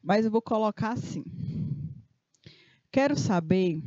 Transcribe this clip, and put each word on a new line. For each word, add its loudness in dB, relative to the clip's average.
Mas 2
eu 0
vou 2
colocar 0
assim. -6
Quero 2
saber 2